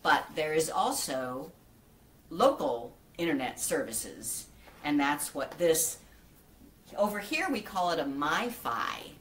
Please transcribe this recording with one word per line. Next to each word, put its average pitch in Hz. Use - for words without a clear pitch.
But 151
there 156
is 160
also 147
local 165
internet 143
services, 113
and 147
that's 143
what -
this, 160
over 202
here 311
we 226
call 180
it 165
a 147
MiFi 147